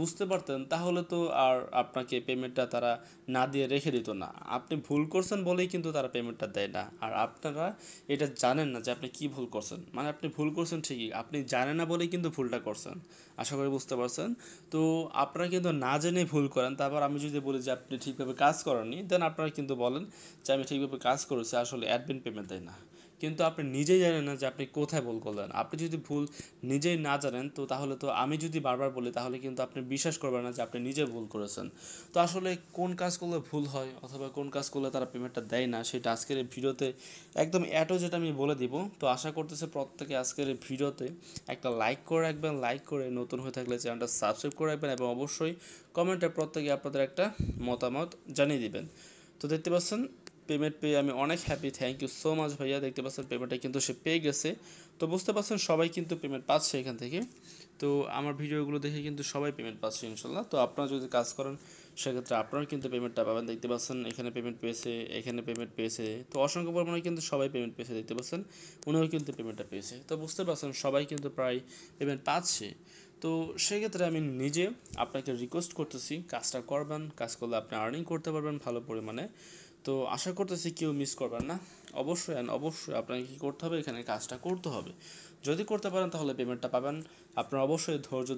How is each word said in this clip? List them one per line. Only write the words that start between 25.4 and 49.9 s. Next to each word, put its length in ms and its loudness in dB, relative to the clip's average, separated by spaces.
আপনি 140 -2
যদি 120 -2
ভুল 160 0
নিজেই 260 4
না 60 4
জানেন, 220 0
তো 40 -4
তাহলে 300 0
তো 60 0
আমি 120 2
যদি 220 -2
বারবার 300 2
বলি, 200 0
তাহলে 180 -2
কিন্তু 220 -4
আপনি 120 -8
বিশ্বাস 300 2
করবেন 240 2
না 100 -4
যে 100 -2
আপনি 100 -6
নিজে 160 2
ভুল 200 -4
করেছেন। 320 -4
তো 120 4
আসলে 240 0
কোন 120 2
কাজ 200 2
করলে 160 0
ভুল 140 0
হয় 160 -4
অথবা 220 -8
কোন 180 -2
কাজ 180 0
করলে 220 0
তারা 160 2
পেমেন্টটা 300 -4
দেয় 200 4
না, 60 0
সেটা 260 -2
আজকের 260 -2
এই 120 -2
ভিডিওতে 340 0
একদম 180 4
এ 100 8
to 120 4
জেড 180 0
আমি 100 2
বলে 200 4
দিব। 120 2
তো 40 0
আশা 220 -2
করতেছি 280 -4
প্রত্যেকে 380 -4
আজকের 300 0
এই 40 -2
ভিডিওতে 400 0
একটা 160 -2
লাইক 180 4
করে 180 4
রাখবেন, 260 -2
লাইক 160 0
করে 140 0
নতুন 240 -2
হয়ে 140 -6
থাকলে 240 0
চ্যানেলটা 260 -2
সাবস্ক্রাইব 380 2
করে 120 2
রাখবেন 260 0
এবং 180 2
অবশ্যই 380 -2
কমেন্টে 320 4
প্রত্যেকে 400 0
আপনাদের 300 0
একটা 180 2
মতামত 420 0
জানিয়ে 280 4
দিবেন। 200 -4
তো 140 -4
দেখতে 220 0
পাচ্ছেন 260 2